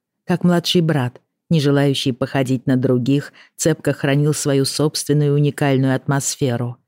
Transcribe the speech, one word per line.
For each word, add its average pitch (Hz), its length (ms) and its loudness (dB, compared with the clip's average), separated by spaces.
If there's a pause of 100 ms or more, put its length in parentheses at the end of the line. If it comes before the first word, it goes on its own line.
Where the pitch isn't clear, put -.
(260)
как 180 180 -2
младший 175 380 2
брат, 151 400 -2 (280)
не 160 100 2
желающий 139 540 2
походить 131 540 -2
на 131 100 2
других, 127 560 0 (240)
цепко 151 360 0
хранил 147 400 0
свою 139 320 0
собственную 147 680 0
уникальную 139 600 0
атмосферу. 127 840 -4 (100)